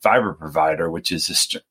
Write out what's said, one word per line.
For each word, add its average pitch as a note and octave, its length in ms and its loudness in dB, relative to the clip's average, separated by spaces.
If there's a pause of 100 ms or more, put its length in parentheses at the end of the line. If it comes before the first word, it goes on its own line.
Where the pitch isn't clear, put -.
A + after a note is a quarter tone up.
fiber G#2+ 320 4
provider, D#2 560 0
which E2 220 -6
is D#2+ 180 -4
a E2+ 60 -6
str-, - 220 -2 (140)